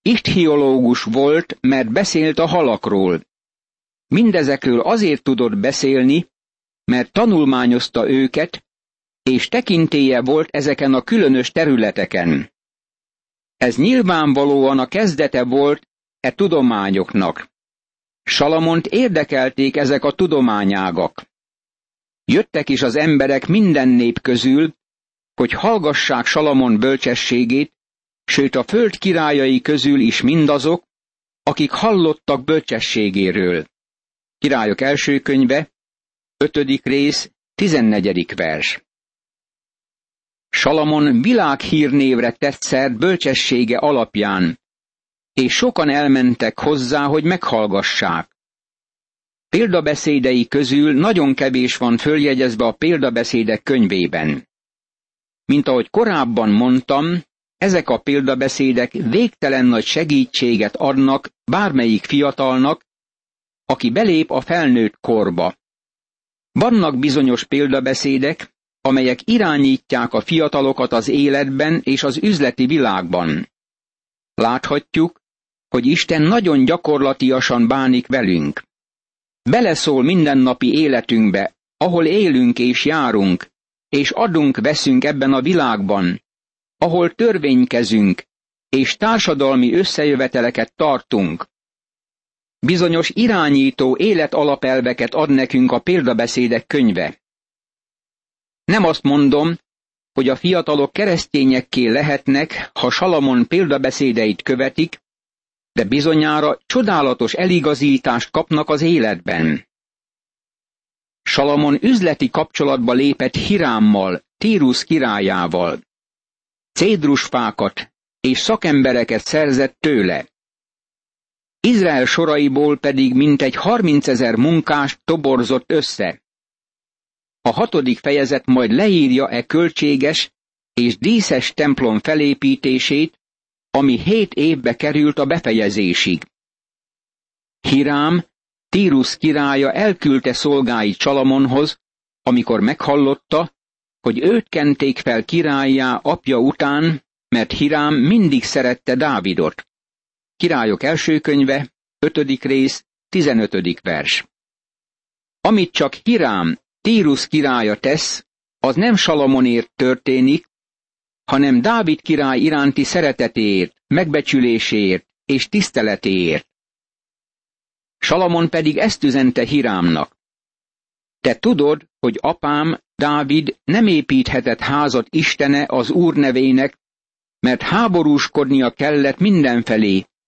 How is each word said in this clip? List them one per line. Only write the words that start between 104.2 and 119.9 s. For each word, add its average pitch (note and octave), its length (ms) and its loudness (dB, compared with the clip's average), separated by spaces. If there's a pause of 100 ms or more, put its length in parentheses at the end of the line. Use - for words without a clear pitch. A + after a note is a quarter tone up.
követik, C3+ 600 -4 (720)
de A#2 120 -2
bizonyára D3+ 800 0
csodálatos D3 640 0
eligazítást C#3+ 960 0
kapnak D#3 380 -2
az D3+ 140 0
életben. F2+ 880 -2 (1500)
Salamon D3 640 0
üzleti F#3 460 0
kapcsolatba C#3 640 -2
lépett C3+ 420 0
Hirámmal, G#2+ 920 0 (120)
Tírus D#3+ 480 0
királyával. F#2+ 960 -2 (920)
Cédrusfákat C#3+ 1200 -2 (280)
és C3 180 -2
szakembereket C3 880 0
szerzett C#3 560 0
tőle. G2 480 0 (1300)